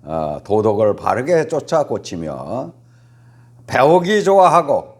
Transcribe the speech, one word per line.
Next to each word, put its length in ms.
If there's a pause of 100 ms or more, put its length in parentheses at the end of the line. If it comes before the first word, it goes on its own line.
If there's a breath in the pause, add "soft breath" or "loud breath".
아, 380
도덕을 520
바르게 520
쫓아 380
고치며, 840 (960 soft breath)
배우기 560
좋아하고 760